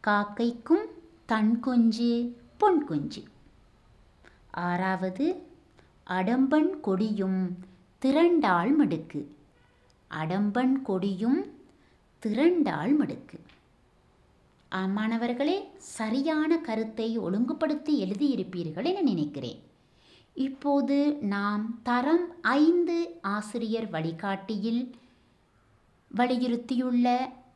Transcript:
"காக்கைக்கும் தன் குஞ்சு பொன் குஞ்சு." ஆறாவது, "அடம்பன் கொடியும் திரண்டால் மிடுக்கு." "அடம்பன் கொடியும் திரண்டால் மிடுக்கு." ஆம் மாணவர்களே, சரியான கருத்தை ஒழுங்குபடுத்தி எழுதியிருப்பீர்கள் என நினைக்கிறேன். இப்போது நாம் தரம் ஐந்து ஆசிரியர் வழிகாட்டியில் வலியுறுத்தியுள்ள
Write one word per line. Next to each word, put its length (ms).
"காக்கைக்கும் 760
தன் 340
குஞ்சு 800
பொன் 280
குஞ்சு." 380
ஆறாவது, 920
"அடம்பன் 760
கொடியும் 800
திரண்டால் 720
மிடுக்கு." 640
"அடம்பன் 720
கொடியும் 720
திரண்டால் 760
மிடுக்கு." 440
ஆம் 240
மாணவர்களே, 840
சரியான 840
கருத்தை 600
ஒழுங்குபடுத்தி 840
எழுதியிருப்பீர்கள் 800
என 180
நினைக்கிறேன். 680
இப்போது 840
நாம் 640
தரம் 600
ஐந்து 800
ஆசிரியர் 680
வழிகாட்டியில் 1080
வலியுறுத்தியுள்ள 1160